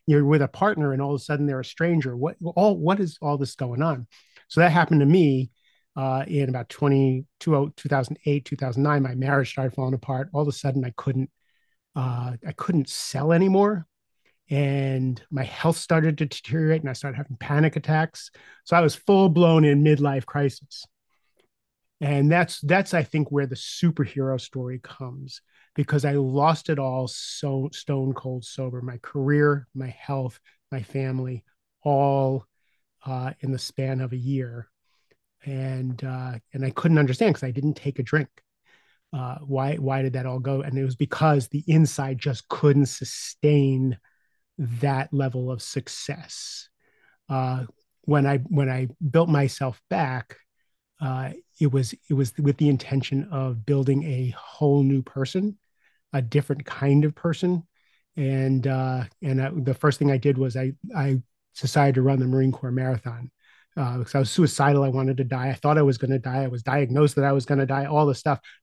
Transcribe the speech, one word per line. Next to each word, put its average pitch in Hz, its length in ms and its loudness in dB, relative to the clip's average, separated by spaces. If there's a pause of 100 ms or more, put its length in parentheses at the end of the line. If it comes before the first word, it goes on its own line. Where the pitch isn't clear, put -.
You're 147 180 6
with 147 160 4
a 135 80 2
partner, 156 460 0
and 139 80 -2
all 143 120 -2
of 131 60 -4
a - 40 -14
sudden 147 220 -2
they're 135 140 -2
a 123 40 -8
stranger. 156 520 -2
What, 143 260 -4
all, 180 360 2
what 185 220 2
is 175 200 -4
all 147 160 -2
this 135 180 -4
going 123 280 -4
on? 139 260 -2 (400)
So - 120 0
that 170 120 6
happened 160 280 4
to 139 60 6
me, 143 440 4 (440)
uh, 135 320 -2
in 143 220 -2
about 127 220 -6
twenty, 135 560 2 (120)
two 151 320 0 (180)
thousand 135 360 -2
eight, 143 220 0
two - 100 -8
thousand 131 260 -2
nine. 147 200 2
My 127 120 -4
marriage 135 360 0
started 131 240 -4
falling 131 180 -2
apart. 131 400 -6
All 147 80 -2
of 147 80 0
a 135 40 0
sudden, 135 340 -4
I 120 100 -10
couldn't, 131 340 -2 (640)
uh, 123 420 -4 (100)
I 147 60 -6
couldn't 160 360 -2
sell 147 440 -2
anymore. 190 540 4 (680)
And 135 800 0
my 131 140 -4
health - 320 -2
started 160 420 0
to 156 80 -2
deteriorate, 160 540 -2
and 139 100 -6
I 127 40 -8
started 131 220 -8
having 123 200 -10
panic 151 400 2
attacks. 156 560 -2 (320)
So 170 120 2
I 175 40 8
was 156 160 4
full 196 320 6
blown 165 360 6
in 143 200 6
midlife 143 420 2
crisis. - 580 -4 (1160)
And 143 320 2
that's, 170 300 0
that's, 185 300 2
I 165 120 2
think, 151 260 -4
where 139 160 0
the 127 80 -10
superhero 135 840 -2
story 127 420 -10
comes, 131 580 -16 (360)
because 147 280 0
I 143 100 0
lost 143 540 0
it 147 120 -2
all 131 260 -4
so 135 640 -6
stone 135 400 -4
cold 127 320 -10
sober, 127 380 -10
my 123 160 -10
career, 143 760 0
my 131 160 -10
health, 131 520 -8 (320)
my 131 100 -6
family, 131 600 -6 (380)
all, 139 600 2 (640)
uh, 131 340 -6
in 135 120 -4
the 127 60 -4
span 135 420 -6
of 123 120 -6
a 127 40 -6
year. 123 520 -6 (760)
And, 131 580 -8
uh, 127 360 -8 (140)
and 135 120 -6
I 131 60 -2
couldn't 165 280 2
understand 143 380 2
'cause - 80 -8
I 127 80 -4
didn't 139 220 -2
take 139 260 -6
a - 20 -4
drink. 147 280 -2 (840)
Uh, 131 260 -8
why, 139 380 -2
why 135 260 -2
did 131 120 -2
that 127 120 -6
all 127 140 -6
go? 135 220 -2
And 135 140 -6
it 135 80 -2
was 127 120 -4
because 147 520 2
the 151 200 -4
inside 143 500 4
just 127 300 -6
couldn't 143 380 4
sustain 135 1120 0 (600)
that 131 540 -2
level 131 380 -2
of 120 120 -8
success. - 1080 -12 (600)
Uh, 127 340 -2 (380)
when 147 240 4
I, 139 120 2
when 139 300 0
I 131 200 -2 (220)
built 165 200 4
myself 139 580 0
back, 131 480 -4 (640)
uh, 131 300 -6 (280)
it 143 140 2
was, 131 220 0 (160)
it - 20 -4
was 135 260 0
with 143 200 0
the 147 100 4
intention 135 640 -2
of 127 320 -4
building 139 400 0
a 127 320 -4
whole 143 460 0
new 135 200 2
person, 190 540 -4 (560)
a 139 80 0
different 139 460 -2
kind 139 400 2
of 151 80 -4
person. 170 520 -2 (520)
And, 135 480 0
uh, 131 380 -2 (180)
and 131 180 0
I, 135 100 -2
the 139 220 -2
first 143 260 2
thing 143 120 2
I 135 80 2
did 139 180 2
was 127 220 -2
I, 131 160 -4 (200)
I 135 280 -2 (360)
decided 139 360 2
to 131 80 2
run 135 160 2
the 127 80 0
Marine 131 260 2
Corps 127 180 -8
Marathon, 127 600 -4 (480)
uh, 123 180 -2
because 120 180 -4
I 143 40 2
was 127 120 0
suicidal. 143 520 4
I 135 60 2
wanted 131 300 -2
to 135 60 -2
die. 127 240 -4
I 131 60 -4
thought 151 240 2
I 151 40 6
was 135 140 4
gonna 135 220 -2
die. 131 240 -4
I 131 60 -4
was 123 140 -8
diagnosed 139 540 2
that 139 80 4
I 139 80 2
was 135 140 0
gonna 139 180 2
die, 135 220 -2
all 151 180 2
this 139 140 2
stuff. 143 220 -2 (220)